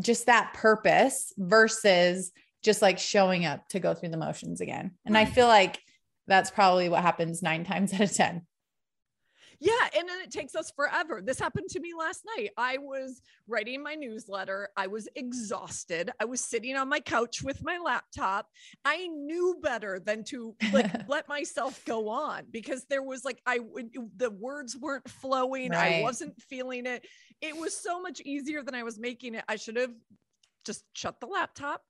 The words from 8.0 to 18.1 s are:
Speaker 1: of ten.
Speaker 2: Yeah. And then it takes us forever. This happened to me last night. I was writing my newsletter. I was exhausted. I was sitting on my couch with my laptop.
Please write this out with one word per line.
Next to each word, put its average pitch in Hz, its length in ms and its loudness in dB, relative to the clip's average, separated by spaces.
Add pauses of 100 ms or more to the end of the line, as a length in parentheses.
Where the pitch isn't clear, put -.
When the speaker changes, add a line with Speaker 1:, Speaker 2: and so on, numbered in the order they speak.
Speaker 1:
of 208 120 4
ten. 170 340 0 (1120)
Speaker 2:
Yeah. 427 380 4
And 339 120 -2
then 359 140 -8
it - 100 -14
takes 302 240 -8
us - 160 -8
forever. 294 500 -2
This 247 160 -2
happened 370 320 -4
to 370 100 -6
me 339 160 -10
last 320 280 -6 (120)
night. - 200 -6
I 254 220 -2
was 269 440 -10 (240)
writing 233 340 -4
my 294 140 -8
newsletter. 202 840 -8
I 190 120 -2
was 208 260 -8
exhausted. 208 1040 -6
I 214 60 -2
was 240 160 -6
sitting 240 340 -4
on 269 140 -2
my 294 100 0
couch 233 460 -2
with 277 180 -6
my 339 160 -4
laptop. 262 680 -4 (360)